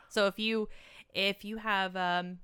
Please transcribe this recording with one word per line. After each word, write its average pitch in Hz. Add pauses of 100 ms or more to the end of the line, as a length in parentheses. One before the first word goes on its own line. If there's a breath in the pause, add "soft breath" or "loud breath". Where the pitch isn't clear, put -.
So 202
if 190
you, 220 (460 loud breath)
if 196
you 214
have, 196
um, 180